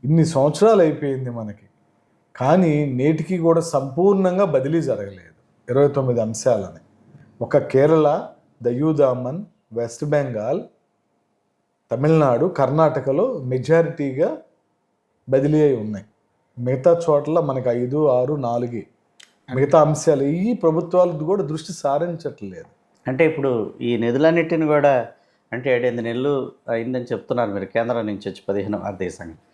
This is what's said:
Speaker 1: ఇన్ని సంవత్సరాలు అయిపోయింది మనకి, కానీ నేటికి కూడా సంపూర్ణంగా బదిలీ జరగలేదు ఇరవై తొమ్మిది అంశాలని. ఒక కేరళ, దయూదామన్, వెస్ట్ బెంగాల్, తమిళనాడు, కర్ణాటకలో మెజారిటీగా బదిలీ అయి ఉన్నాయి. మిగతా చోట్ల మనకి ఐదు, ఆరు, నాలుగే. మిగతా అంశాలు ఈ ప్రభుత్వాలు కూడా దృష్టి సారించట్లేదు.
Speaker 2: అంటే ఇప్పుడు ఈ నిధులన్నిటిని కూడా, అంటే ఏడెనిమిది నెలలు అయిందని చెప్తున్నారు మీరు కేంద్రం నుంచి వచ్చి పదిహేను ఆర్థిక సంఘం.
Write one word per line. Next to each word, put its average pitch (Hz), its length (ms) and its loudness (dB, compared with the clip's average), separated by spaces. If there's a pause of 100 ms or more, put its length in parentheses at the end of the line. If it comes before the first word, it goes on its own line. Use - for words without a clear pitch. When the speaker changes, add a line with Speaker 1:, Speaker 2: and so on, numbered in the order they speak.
Speaker 1:
ఇన్ని 160 200 4
సంవత్సరాలు 160 580 4
అయిపోయింది 135 480 -2
మనకి, 110 360 -12 (720)
కానీ 151 500 4
నేటికి 156 520 0
కూడా 165 220 4
సంపూర్ణంగా 180 840 2
బదిలీ 151 380 0
జరగలేదు 101 920 -8
ఇరవై 143 160 4
తొమ్మిది 131 320 0
అంశాలని. 107 600 -2 (640)
ఒక 139 160 2
కేరళ, 151 680 2 (340)
దయూదామన్, 135 840 0 (280)
వెస్ట్ 117 320 -6
బెంగాల్, 139 560 -2 (1300)
తమిళనాడు, 143 540 2
కర్ణాటకలో 151 1000 0
మెజారిటీగా 147 920 0 (920)
బదిలీ 143 320 2
అయి 143 160 4
ఉన్నాయి. 107 280 -8 (540)
మిగతా 131 420 2 (100)
చోట్ల 147 300 2
మనకి 131 280 -2
ఐదు, 123 380 0
ఆరు, 127 280 2
నాలుగే. 120 520 -6 (680)
మిగతా 143 260 4
అంశాలు 147 420 2
ఈ 180 320 0
ప్రభుత్వాలు 170 680 0
కూడా 190 180 -2
దృష్టి 156 300 -8
సారించట్లేదు. 143 920 -6 (440)
Speaker 2:
అంటే 135 180 2
ఇప్పుడు 135 540 -2
ఈ 120 160 -2
నిధులన్నిటిని 160 680 0
కూడా, 143 420 2 (440)
అంటే 127 240 -2
ఏడెనిమిది 120 320 -2
నెలలు 131 440 -4 (160)
అయిందని 120 360 -4
చెప్తున్నారు 117 460 -4
మీరు 98 140 -6
కేంద్రం 117 420 -4
నుంచి 101 120 -6
వచ్చి 98 300 -10
పదిహేను 101 360 -4
ఆర్థిక 95 260 -6
సంఘం. 82 260 -18 (180)